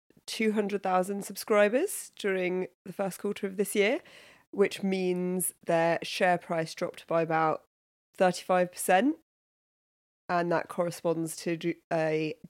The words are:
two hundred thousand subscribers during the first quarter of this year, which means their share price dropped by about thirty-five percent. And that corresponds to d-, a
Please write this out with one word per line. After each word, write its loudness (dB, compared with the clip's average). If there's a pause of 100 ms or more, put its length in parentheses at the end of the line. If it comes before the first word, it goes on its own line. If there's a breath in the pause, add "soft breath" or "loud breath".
(280)
two 0
hundred -2
thousand 0
subscribers 0
during -2 (180)
the -14
first -4
quarter -6
of -8
this -2
year, 2 (500 loud breath)
which 0
means 0 (140)
their 2
share 2
price -4
dropped -8
by 2
about 0 (520)
thirty-five 2
percent. 2 (1120)
And 0
that 0
corresponds -2
to -4
d-, -2 (160)
a 0 (140)